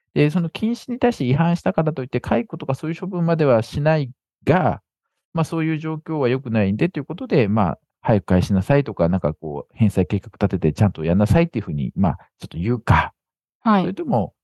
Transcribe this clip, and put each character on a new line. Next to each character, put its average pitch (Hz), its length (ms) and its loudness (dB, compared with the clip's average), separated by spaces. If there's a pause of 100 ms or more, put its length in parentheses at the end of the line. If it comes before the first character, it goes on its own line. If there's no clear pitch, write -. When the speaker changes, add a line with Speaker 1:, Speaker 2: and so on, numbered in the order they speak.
(140)
Speaker 1:
で、 147 160 4
そ 180 100 0
の 170 80 -2
禁 226 240 -4
止 - 180 -10
に 247 80 -8
対 240 140 2
し - 60 -8
て 131 60 -2
違 123 100 2
反 170 220 2
し - 60 -6
た 190 100 -2
か 165 100 0
ら 156 100 0
と 135 100 -6
い 127 40 -8
っ - 20 -12
て、 - 120 -2
解 226 260 -2
雇 - 100 -14
と 165 100 -12
か 135 80 -2
そ 151 140 -8
う - 20 -4
い 165 60 -6
う - 40 -14
処 180 60 -8
分 175 200 -2
ま 170 100 2
で 156 80 2
は 120 180 4
し - 200 -6
な 156 160 2
い 131 120 -4 (340)
が、 156 380 2 (520)
ま 165 80 0
あ、 - 20 2
そ 165 140 -6
う 160 60 0
い 160 100 0
う 151 40 -4
状 160 180 -6
況 160 180 -8
は 135 160 2
良 131 100 0
く 131 100 -10
な 110 140 2
い 95 80 0
ん 104 60 -2
で 170 100 2
と 175 100 -6
い 139 40 -4
う - 20 -6
こ 160 100 -10
と 254 120 -10
で、 151 200 2
ま 98 260 2
あ、 - 60 -8 (220)
早 107 220 2
く - 20 -12
返 92 160 2
し 101 140 0
な 92 80 2
さ 143 160 2
い 139 60 2
と 110 100 -8
か、 85 160 2
な 92 80 2
ん - 20 -4
か 76 140 -2
こ 73 360 -10
う、 - 60 -20
返 107 140 2
済 92 160 0
計 104 120 -2
画 - 140 -12
立 95 260 -2
て 80 120 0
て - 20 -2
ち - 100 2
ゃ 101 60 6
ん - 40 -2
と 78 120 -8
や 85 100 2
ん 95 40 2
な 104 80 2
さ 107 140 4
い 170 40 4
っ - 40 -4
て 123 100 -6
い 101 40 -4
う - 40 -6
ふ - 20 -16
う 85 60 -6
に、 69 200 -4
ま 90 160 2
あ、 - 80 -6 (220)
ち - 40 -20
ょ - 20 -14
っ - 20 -14
と - 100 -12
言 104 160 -2
う 113 60 -6
か。 - 320 2 (480)
Speaker 2:
は 208 200 4
い。 - 20 0
Speaker 1:
そ 175 60 -2
れ 190 60 -6
と 339 120 -10
も、 120 260 -2 (120)